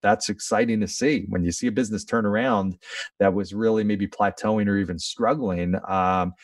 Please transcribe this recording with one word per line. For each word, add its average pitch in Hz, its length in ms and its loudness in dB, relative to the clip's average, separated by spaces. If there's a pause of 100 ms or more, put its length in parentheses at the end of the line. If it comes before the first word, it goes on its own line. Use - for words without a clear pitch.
That's 104 260 2
exciting 110 520 0
to 101 80 0
see. 127 420 0
When 92 140 0
you 85 80 2
see 123 160 -4
a 117 40 0
business 107 320 -2
turn 113 220 0
around 104 540 0 (400)
that 98 160 4
was 98 180 -4
really 110 300 2
maybe 101 240 0
plateauing 104 600 0
or 101 100 2
even 90 200 -2
struggling, 95 800 -2 (120)
um, 92 460 2 (100)